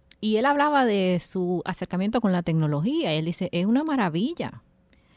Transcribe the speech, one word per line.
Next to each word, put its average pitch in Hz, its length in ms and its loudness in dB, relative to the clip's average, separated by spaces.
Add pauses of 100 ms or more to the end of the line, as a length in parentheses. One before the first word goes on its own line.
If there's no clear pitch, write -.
(200)
y 214 160 0
él 240 100 2
hablaba 285 380 2
de 190 360 2
su 180 440 -2
acercamiento 185 560 -2
con 196 120 2
la 180 100 0
tecnología. 160 720 0
Él 156 100 0
dice, 175 280 -4
"Es 175 140 0
una 254 180 2
maravilla". 226 800 -2 (540)